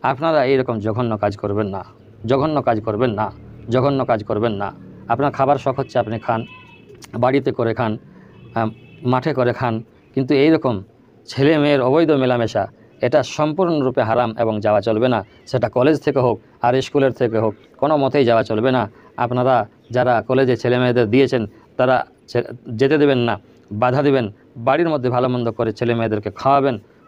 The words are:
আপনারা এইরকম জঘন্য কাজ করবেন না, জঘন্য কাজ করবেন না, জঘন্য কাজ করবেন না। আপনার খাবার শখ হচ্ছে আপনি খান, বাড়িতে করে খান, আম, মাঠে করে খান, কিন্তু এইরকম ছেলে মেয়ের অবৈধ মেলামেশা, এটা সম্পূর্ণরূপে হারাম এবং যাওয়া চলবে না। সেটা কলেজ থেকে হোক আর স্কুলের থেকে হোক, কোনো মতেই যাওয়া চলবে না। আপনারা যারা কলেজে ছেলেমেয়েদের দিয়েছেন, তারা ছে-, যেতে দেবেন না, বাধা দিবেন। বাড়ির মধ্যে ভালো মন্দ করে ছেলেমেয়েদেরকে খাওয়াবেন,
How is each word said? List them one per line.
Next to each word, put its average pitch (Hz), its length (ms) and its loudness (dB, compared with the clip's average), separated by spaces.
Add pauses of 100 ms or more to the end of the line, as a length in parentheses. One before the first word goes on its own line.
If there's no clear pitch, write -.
আপনারা 143 420 0
এইরকম 127 340 0
জঘন্য 110 400 -2
কাজ 104 180 0
করবেন 104 300 -2
না, 95 160 -8 (440)
জঘন্য 135 360 0
কাজ 117 180 2
করবেন 113 300 0
না, 104 160 -2 (440)
জঘন্য 135 340 2
কাজ 113 200 0
করবেন 113 280 -2
না। 101 160 -6 (400)
আপনার 135 240 0
খাবার 139 260 0
শখ 131 200 -4
হচ্ছে 131 200 -6
আপনি 113 200 -2
খান, 113 220 -4 (800)
বাড়িতে 131 340 2
করে 113 220 -2
খান, 110 180 -2 (640)
আম, 113 140 -2 (340)
মাঠে 127 320 0
করে 120 180 2
খান, 120 220 -4 (400)
কিন্তু 135 200 -2
এইরকম 143 400 2 (540)
ছেলে 147 300 2
মেয়ের 147 240 2
অবৈধ 151 280 2
মেলামেশা, 123 540 0 (360)
এটা 127 220 2
সম্পূর্ণরূপে 151 800 -2
হারাম 113 360 0
এবং 110 220 0
যাওয়া 104 200 2
চলবে 110 280 0
না। 117 120 0 (260)
সেটা 120 220 -2
কলেজ 135 320 2
থেকে 139 200 0
হোক 120 160 2 (260)
আর 123 180 2
স্কুলের 135 320 0
থেকে 113 260 -2
হোক, 107 160 0 (240)
কোনো 151 180 2
মতেই 139 280 2
যাওয়া 117 180 4
চলবে 113 280 -2
না। 127 120 2 (340)
আপনারা 123 380 0 (360)
যারা 120 320 2
কলেজে 127 340 2
ছেলেমেয়েদের 123 540 0
দিয়েছেন, 127 360 2 (300)
তারা 127 300 2 (220)
ছে-, 120 160 -2 (240)
যেতে 131 300 2
দেবেন 143 200 4
না, 117 220 -2 (320)
বাধা 123 300 0
দিবেন। 135 300 0 (240)
বাড়ির 139 320 0
মধ্যে 131 220 -2
ভালো 123 180 0
মন্দ 120 220 -2
করে 113 220 -2
ছেলেমেয়েদেরকে 113 600 -2
খাওয়াবেন, 135 440 2 (300)